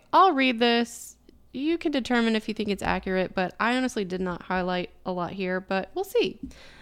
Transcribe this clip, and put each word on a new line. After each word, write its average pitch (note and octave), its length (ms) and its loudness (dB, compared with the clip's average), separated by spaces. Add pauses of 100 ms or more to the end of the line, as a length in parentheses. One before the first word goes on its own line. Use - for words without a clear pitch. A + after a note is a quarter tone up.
(120)
I'll F4+ 200 8
read C4 280 2
this. A#3 560 0 (360)
You D4+ 260 -2
can E4+ 120 -2
determine A#3 460 2
if G#3+ 120 -2
you G#3+ 60 -4
think G#3+ 140 -4
it's F#3+ 140 -2
accurate, F#3 520 -2
but F#3 240 -2
I A#3+ 180 2
honestly B3 280 -2
did F3+ 160 -6
not F3+ 220 -4
highlight F3+ 480 -2 (140)
a F#3 80 -4
lot F3 200 -4
here, F#3 280 -4
but F#3+ 340 -4
we'll F#4+ 100 -4
see. - 340 0 (440)